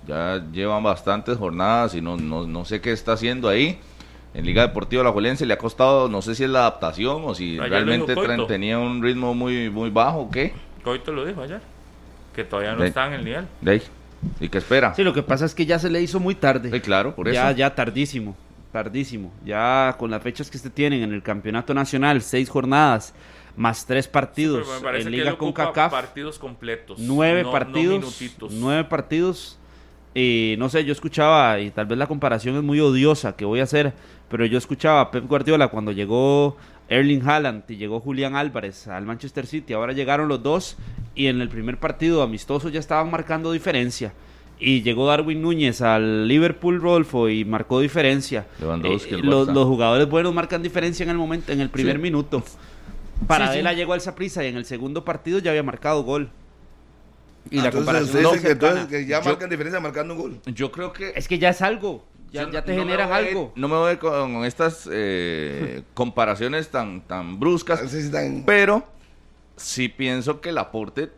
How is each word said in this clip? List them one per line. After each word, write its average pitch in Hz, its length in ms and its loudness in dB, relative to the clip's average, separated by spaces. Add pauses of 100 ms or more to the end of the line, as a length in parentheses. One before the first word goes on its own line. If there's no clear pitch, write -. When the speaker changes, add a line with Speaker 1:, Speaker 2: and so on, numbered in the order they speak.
Speaker 1:
Ya 85 360 -4 (100)
llevan 104 300 -2
bastantes 104 540 0
jornadas 104 580 0
y 85 60 -4
no, 85 160 -6
no, 80 300 -4
no 82 180 -6
sé 104 160 -6
qué 120 120 -2
está 113 200 -2
haciendo 117 360 0
ahí. 139 300 2 (560)
En - 100 -6
Liga 90 180 4
Deportiva 123 400 2
Alajuelense 120 440 2
le 110 80 4
ha 95 40 -6
costado, 131 500 4
no 101 140 -2
sé 113 120 -4
si 131 100 0
es 131 60 0
la 127 100 4
adaptación 117 640 0
o 123 100 -4
si 85 240 -4
Speaker 2:
Ayer 69 40 -4
lo 82 60 -4
Speaker 1:
realmente 110 440 2
Speaker 2:
dijo 104 140 0
Coito. 117 180 0
Speaker 1:
tra-, - 40 -6
tenía 107 300 0
un 120 240 -2
ritmo 123 320 0
muy, 123 360 -2
muy 110 200 -4
bajo 127 300 2
o 113 100 -8
qué. 131 220 -2 (300)
Speaker 2:
Coito 131 300 -6
lo 139 120 -6
dijo 170 180 -8
ayer, 165 180 -10 (760)
que 110 100 -6
todavía 104 300 -4
no 117 80 -2
Speaker 1:
De 90 60 2
Speaker 2:
está 127 180 -2
en 143 80 -6
el 127 100 -6
nivel. 139 220 -8 (140)
Speaker 1:
de 92 120 0
ahí. 113 100 2 (580)
¿Y 82 80 -4
qué 98 100 0
espera? 120 360 2
Speaker 3:
Sí, 196 100 2
lo 180 100 4
que 143 80 0
pasa 135 220 0
es 160 100 -2
que 170 120 0
ya 165 120 2
se 170 120 0
le 170 120 2
hizo 170 180 -2
muy 185 140 0
tarde. 147 360 2
Speaker 1:
Sí, 120 100 -2
claro, 104 340 0
por 95 160 -2
Speaker 3:
Ya, 123 200 2
Speaker 1:
eso. 127 80 0
Speaker 3:
ya 135 160 2
tardísimo, 117 600 -4 (360)
tardísimo. 110 600 -6 (120)
Ya 123 540 2
con 117 120 -4
las 107 120 -4
fechas 123 280 -8
que 139 80 -14
se 123 120 -12
tienen 143 320 0
en 107 100 -4
el 101 100 -6
Campeonato 107 520 -4
Nacional, 139 480 2
seis 127 260 0
jornadas, 135 680 2 (420)
más 113 300 -2
tres 131 200 0
partidos 143 540 0
Speaker 2:
Sí, - 80 -6
pero 131 120 -8
me - 40 -12
parece 127 180 -2
Speaker 3:
en 113 80 -6
Speaker 2:
que 120 80 -2
Speaker 3:
Liga 151 120 0
Speaker 2:
él - 40 -2
ocupa 156 300 -2
Speaker 3:
concacaf. 160 260 2
Speaker 2:
partidos 143 480 -6
completos, 113 600 -10
Speaker 3:
Nueve 151 420 4
Speaker 2:
no, 123 60 -2
no 127 40 -4
Speaker 3:
partidos, 147 480 0
Speaker 2:
minutitos. 123 520 -10
Speaker 3:
nueve 135 320 0
partidos. - 760 -2 (560)
Y 117 440 2
no 127 100 0
sé, 156 160 2
yo 143 80 0
escuchaba, 147 680 4
y 104 100 -4
tal 107 160 -4
vez 113 120 -2
la 139 100 0
comparación 131 480 0
es 147 60 0
muy 147 180 2
odiosa 135 560 4
que 104 80 -8
voy 110 160 0
a 135 40 4
hacer, 143 280 2 (360)
pero 117 180 2
yo 117 120 2
escuchaba 151 440 4
a 120 100 2
Pep 123 160 -2
Guardiola 143 400 4
cuando 107 240 -4
llegó 131 640 2 (320)
Erling 139 400 4
Haaland 139 420 0
y 113 60 -10
llegó 107 240 -4
Julián 135 340 -4
Álvarez 120 540 -4
al 98 160 -8
Manchester 120 420 -8
City. 147 280 -8
Ahora 117 180 -2
llegaron 139 340 0
los 135 160 -2
dos 156 340 -2 (380)
y 135 120 0
en 127 140 2
el 120 80 -4
primer 117 300 -6
partido 156 440 0
amistoso 135 460 -2
ya 156 120 -6
estaban 160 300 0
marcando 165 420 -4
diferencia. 123 600 -2 (460)
Y 127 240 4
llegó 120 240 2
Darwin 156 340 2
Núñez 156 420 2
al 110 440 4
Liverpool, 170 540 4
Rodolfo, 160 480 4
y 110 160 0
marcó 110 360 0
diferencia. 139 680 0 (140)
Speaker 1:
Lewandowski, 85 540 -2
Speaker 3:
Eh, 90 60 -2
Speaker 1:
el - 60 0
Speaker 3:
los, 135 220 4
Speaker 1:
Barça. 139 60 0
Speaker 3:
los 135 120 6
jugadores 123 420 4
buenos 170 260 2
marcan 170 280 -2
diferencia 175 420 -2
en 170 60 -2
el 170 60 0
momento, 165 360 -4
en 139 80 0
el 135 80 -2
primer 135 280 0
Speaker 1:
Sí. 151 60 -4
Speaker 3:
minuto. 147 420 -2
Speaker 1:
Sí, - 120 -18 (720)
Speaker 3:
Paradela 147 440 2
Speaker 1:
sí. 170 60 0
Speaker 3:
llegó 175 160 -2
al 175 80 0
Saprissa 180 440 -6
y 131 40 -2
en 123 80 -6
el 120 80 -6
segundo 135 400 -8
partido 170 340 -2
ya 170 120 0
había 151 120 0
marcado 139 400 -2
gol. 135 280 -2 (1200)
Y 139 60 -4
la 131 100 2
Speaker 4:
Entonces, 123 120 2
Speaker 3:
comparación 156 300 2
Speaker 4:
usted 139 140 4
Speaker 3:
no 165 100 8
Speaker 4:
dice 170 140 2
que 156 60 6
entonces 151 280 4
Speaker 3:
cercana. 147 240 -4
Speaker 4:
que - 40 -8
ya 151 140 2
Speaker 1:
Yo - 80 2
Speaker 4:
marcan 180 200 -2
diferencia 165 300 -4
marcando 151 340 -6
un 160 60 -10
gol. 127 260 -10
Speaker 1:
Yo 127 240 -4
creo 180 220 -10
que 190 240 -10
Speaker 3:
Es - 120 -6
que 180 100 0
ya 175 100 6
es 175 140 2
algo. 202 420 -2 (260)
Ya, 147 120 -6
Speaker 1:
yo 147 80 -6
Speaker 3:
ya 156 120 -4
te 185 100 -4
Speaker 1:
no 185 120 0
me 175 60 -4
Speaker 3:
generan 190 180 0
Speaker 1:
voy 185 80 0
a 208 60 2
ir, 214 60 0
Speaker 3:
algo. 175 280 -4
Speaker 1:
no 135 120 -4
me 156 80 2
voy 175 200 2
con, 143 380 -2
con 117 100 -4
estas, 160 480 -2
eh, 80 960 -4
Speaker 3:
<laughs> - 60 -20
Speaker 1:
comparaciones 123 760 -2
tan, 107 320 -6
tan 90 400 -8
bruscas, 165 480 0
Speaker 4:
Sí, 151 140 -8
sí, 147 80 -6
tan 143 340 -4
Speaker 1:
pero 202 400 4 (720)
sí - 320 -4
pienso 131 540 -4
que 170 80 -6
el 160 80 -2
aporte 110 600 -6